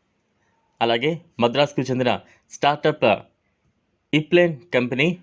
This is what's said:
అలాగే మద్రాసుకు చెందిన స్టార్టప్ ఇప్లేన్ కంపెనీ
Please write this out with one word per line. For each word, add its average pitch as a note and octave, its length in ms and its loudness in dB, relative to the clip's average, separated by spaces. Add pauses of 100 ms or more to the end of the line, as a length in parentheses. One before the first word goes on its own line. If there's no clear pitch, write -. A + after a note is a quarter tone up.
(800)
అలాగే A#2 300 0 (280)
మద్రాసుకు C3+ 420 0
చెందిన B2+ 300 -2 (440)
స్టార్టప్ D3 500 0 (1080)
ఇప్లేన్ E3 420 2 (180)
కంపెనీ B2+ 340 0 (160)